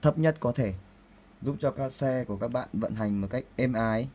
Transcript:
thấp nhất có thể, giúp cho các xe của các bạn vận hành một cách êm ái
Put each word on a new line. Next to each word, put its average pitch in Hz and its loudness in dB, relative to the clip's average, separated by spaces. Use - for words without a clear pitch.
thấp 151 4
nhất 156 4
có 120 0
thể, 113 0
giúp 139 -2
cho 139 0
các 135 -4
xe 127 0
của 101 -6
các 110 -4
bạn 123 -4
vận 107 -2
hành 104 0
một 98 -2
cách 127 -2
êm 127 2
ái 113 0